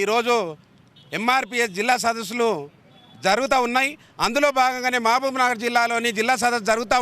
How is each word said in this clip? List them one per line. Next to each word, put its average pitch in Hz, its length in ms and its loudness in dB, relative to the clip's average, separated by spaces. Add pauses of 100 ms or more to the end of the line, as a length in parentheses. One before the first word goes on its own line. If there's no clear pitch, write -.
ఈరోజు 226 340 0 (840)
ఎంఆర్పిఎస్ 233 600 -2
జిల్లా 240 160 0 (100)
సదస్సులు 226 440 -2 (760)
జరుగుతూ 254 400 2
ఉన్నాయి. 262 260 0 (320)
అందులో 285 240 2 (120)
భాగంగానే 254 460 0
మహబూబ్ 254 360 0
నగర్ 240 220 0
జిల్లాలోని 233 540 0
జిల్లా 233 240 2
సదస్సు 233 280 0
జరుగుతూ 240 300 0